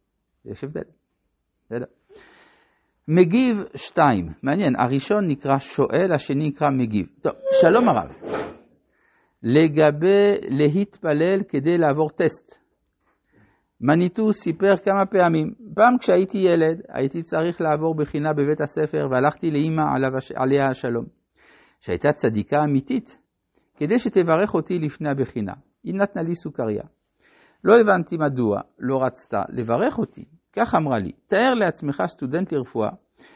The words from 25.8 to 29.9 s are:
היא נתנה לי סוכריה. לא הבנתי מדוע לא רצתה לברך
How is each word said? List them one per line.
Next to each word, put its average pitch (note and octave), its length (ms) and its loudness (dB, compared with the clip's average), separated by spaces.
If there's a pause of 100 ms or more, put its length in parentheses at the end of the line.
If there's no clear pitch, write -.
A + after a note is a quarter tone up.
היא - 100 -6
נתנה G3 280 -2
לי E3+ 120 -4
סוכריה. A#2 480 -6 (800)
לא A#3 160 8
הבנתי F3+ 360 0
מדוע B2+ 440 0 (180)
לא C3 240 -2
רצתה B2 460 -4
לברך B2+ 500 -2